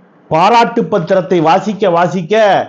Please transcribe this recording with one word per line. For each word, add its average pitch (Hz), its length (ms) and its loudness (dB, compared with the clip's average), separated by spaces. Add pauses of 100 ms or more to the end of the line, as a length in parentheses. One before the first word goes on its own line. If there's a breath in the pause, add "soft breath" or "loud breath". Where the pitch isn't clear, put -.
(300)
பாராட்டு 214 560 2
பத்திரத்தை 185 540 -2
வாசிக்க 185 500 0
வாசிக்க 170 460 -2 (340)